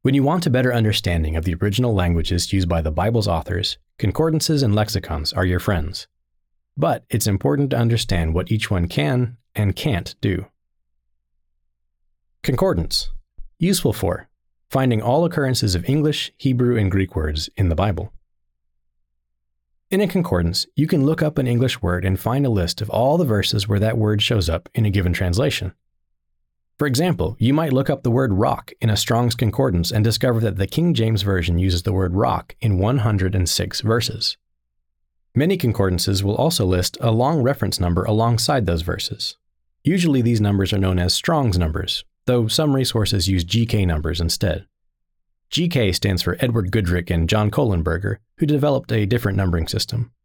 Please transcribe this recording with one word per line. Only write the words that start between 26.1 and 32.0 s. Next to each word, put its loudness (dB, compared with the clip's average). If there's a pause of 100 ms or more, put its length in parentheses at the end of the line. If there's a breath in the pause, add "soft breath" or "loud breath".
For 0
example, 0
you 2
might 0
look 0
up -2
the 2
word 2
rock 0 (100)
in 2
a 2
Strong's 0
Concordance 0
and 2
discover 0
that 0
the -2
King 0
James 0
Version 0
uses 2
the -2
word 0